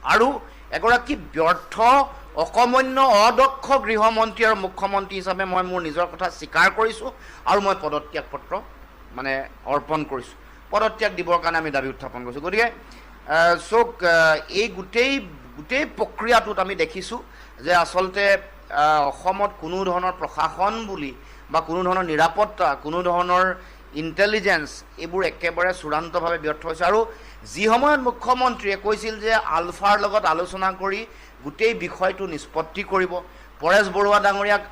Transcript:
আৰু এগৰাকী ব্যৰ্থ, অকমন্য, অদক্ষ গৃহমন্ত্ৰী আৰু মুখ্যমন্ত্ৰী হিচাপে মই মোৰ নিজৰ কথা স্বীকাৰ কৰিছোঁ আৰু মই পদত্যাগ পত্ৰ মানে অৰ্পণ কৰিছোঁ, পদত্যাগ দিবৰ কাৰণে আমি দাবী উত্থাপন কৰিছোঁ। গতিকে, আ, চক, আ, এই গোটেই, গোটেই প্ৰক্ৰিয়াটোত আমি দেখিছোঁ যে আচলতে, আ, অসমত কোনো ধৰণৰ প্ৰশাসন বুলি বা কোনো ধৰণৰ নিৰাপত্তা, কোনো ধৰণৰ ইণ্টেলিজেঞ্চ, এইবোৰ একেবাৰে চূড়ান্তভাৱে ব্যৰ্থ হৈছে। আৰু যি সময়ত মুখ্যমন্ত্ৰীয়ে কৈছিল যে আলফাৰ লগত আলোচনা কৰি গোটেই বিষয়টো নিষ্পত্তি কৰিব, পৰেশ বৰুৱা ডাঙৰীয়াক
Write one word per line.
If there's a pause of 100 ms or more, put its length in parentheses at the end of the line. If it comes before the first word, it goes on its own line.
আৰু (320)
এগৰাকী
ব্যৰ্থ, (600)
অকমন্য,
অদক্ষ (100)
গৃহমন্ত্ৰী
আৰু
মুখ্যমন্ত্ৰী
হিচাপে
মই
মোৰ
নিজৰ
কথা
স্বীকাৰ (100)
কৰিছোঁ (340)
আৰু
মই
পদত্যাগ
পত্ৰ (540)
মানে (340)
অৰ্পণ
কৰিছোঁ, (320)
পদত্যাগ
দিবৰ
কাৰণে
আমি
দাবী
উত্থাপন
কৰিছোঁ।
গতিকে,
আ, (140)
চক,
আ, (140)
এই
গোটেই, (380)
গোটেই
প্ৰক্ৰিয়াটোত
আমি
দেখিছোঁ (400)
যে
আচলতে, (100)
আ, (260)
অসমত (100)
কোনো
ধৰণৰ
প্ৰশাসন
বুলি (400)
বা
কোনো
ধৰণৰ
নিৰাপত্তা,
কোনো
ধৰণৰ (480)
ইণ্টেলিজেঞ্চ, (280)
এইবোৰ
একেবাৰে
চূড়ান্তভাৱে
ব্যৰ্থ
হৈছে।
আৰু (440)
যি
সময়ত
মুখ্যমন্ত্ৰীয়ে
কৈছিল
যে
আলফাৰ
লগত
আলোচনা
কৰি (380)
গোটেই
বিষয়টো
নিষ্পত্তি
কৰিব, (380)
পৰেশ
বৰুৱা
ডাঙৰীয়াক